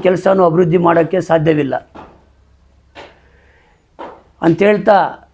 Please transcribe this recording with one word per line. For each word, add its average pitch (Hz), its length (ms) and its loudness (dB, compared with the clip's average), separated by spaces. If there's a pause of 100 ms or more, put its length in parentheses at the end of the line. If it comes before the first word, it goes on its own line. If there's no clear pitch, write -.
ಕೆಲಸನೂ 190 440 0
ಅಭಿವೃದ್ಧಿ 170 380 2
ಮಾಡೋಕ್ಕೆ 170 320 0 (100)
ಸಾಧ್ಯವಿಲ್ಲ 151 460 0 (2750)
ಅಂತ 165 220 0
ಹೇಳ್ತಾ 208 300 2 (360)